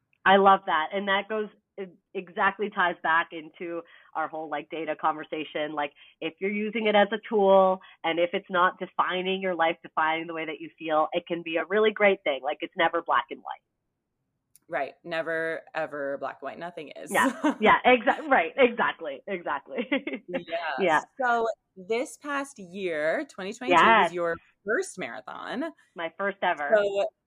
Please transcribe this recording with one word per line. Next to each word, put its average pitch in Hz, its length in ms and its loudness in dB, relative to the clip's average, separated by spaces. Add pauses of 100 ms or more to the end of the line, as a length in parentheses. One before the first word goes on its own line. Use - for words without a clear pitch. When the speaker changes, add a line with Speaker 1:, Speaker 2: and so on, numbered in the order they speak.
(240)
Speaker 1:
I 190 120 8
love 196 300 8
that. 160 260 0
And 202 160 -4
that 202 200 0
goes, 214 200 -6 (300)
it 190 120 -12 (220)
exactly 196 560 -2
ties 180 340 -2
back 165 300 0
into 165 500 -10 (320)
our 156 140 -4
whole, 156 220 -10
like, 147 180 -8
data 156 260 -6
conversation. 151 800 -4
Like, 147 220 -4 (260)
if 160 180 -8
you're 190 120 -4
using 214 380 -2
it 208 60 4
as 202 160 6
a 220 160 -4
tool 190 540 6 (240)
and 165 140 -2
if 175 160 2
it's 196 160 -6
not 185 280 2
defining 185 640 -2
your 185 140 -2
life, 165 280 2
defining 160 440 -2
the 170 80 -8
way 160 100 -6
that 156 160 -10
you 160 80 -14 (100)
feel, 156 340 2
it 180 140 -4
can 170 160 -4
be 165 140 -4
a 165 80 -2
really 214 260 2
great 202 320 2
thing. 135 200 -4
Like, 147 180 -4
it's 170 160 -10
never 170 240 2
black 139 300 0
and 147 100 -14
white. 69 220 -14 (1080)
Speaker 2:
Right. 147 260 -6 (100)
Never, 160 580 -4 (120)
ever 143 440 -6
black 135 240 -8
and 135 80 -8
white. - 80 -14
Nothing 165 380 -12
is. - 140 -12
Speaker 1:
Yeah. 233 220 2 (100)
Speaker 2:
<laughs> 294 180 0
Speaker 1:
Yeah. 208 260 6
Exa-, 254 420 4
right. 190 300 2
Exactly. 165 680 0
Exactly. 175 640 -6
<laughs> 269 380 -4
Speaker 2:
Yes. - 180 -8 (320)
Speaker 1:
Yeah. 160 220 4 (180)
Speaker 2:
So 233 280 0 (300)
this 220 420 -6
past 285 400 -8
year, 180 720 -4
twenty 190 260 -10
twenty-two, 180 260 2
Speaker 1:
Yes. 208 240 6
Speaker 2:
was 170 80 0
your 170 240 -2 (280)
first 262 340 -4
marathon. 175 720 -8 (240)
Speaker 1:
My 165 200 -8
first 196 260 -4
ever. 151 340 0
Speaker 2:
So, 202 300 0 (200)